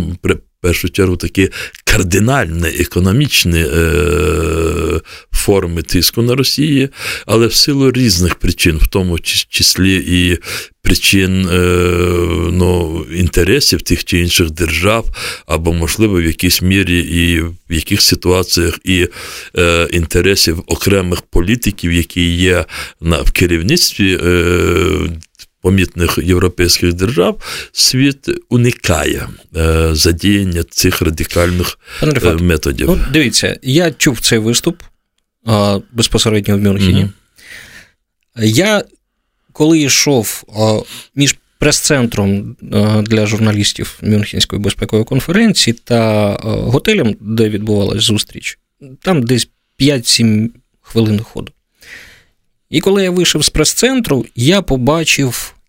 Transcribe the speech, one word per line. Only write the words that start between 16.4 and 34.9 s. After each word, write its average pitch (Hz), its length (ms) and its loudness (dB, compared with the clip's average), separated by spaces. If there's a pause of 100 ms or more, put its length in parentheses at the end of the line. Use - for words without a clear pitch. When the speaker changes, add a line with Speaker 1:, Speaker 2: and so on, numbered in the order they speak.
Speaker 1:
мірі 90 380 2
і 85 420 0
в 85 120 -6 (160)
яких 85 320 -2
ситуаціях 90 800 0
і, 90 240 0 (500)
е, 85 340 2
інтересів 87 760 0
окремих 90 540 -2
політиків, - 720 -2
які 85 420 -2
є 87 300 0 (360)
на, 82 200 0
в - 100 4
керівництві, 92 920 0
е, 87 880 0 (520)
помітних 90 640 0
європейських 87 680 2
держав, 147 480 0 (300)
світ 139 580 0 (200)
уникає, 90 800 0 (280)
е, 80 360 2
задіяння 85 720 0
цих - 380 -2
радикальних, 87 800 -2 (200)
Speaker 2:
Пане 147 140 0
Рифат, 85 280 0
Speaker 1:
е, - 20 2
методів. 78 440 0
Speaker 2:
ну, - 120 2 (140)
дивіться, 139 500 0
я 160 280 2
чув - 280 0
цей 117 200 0
виступ, - 420 -2 (640)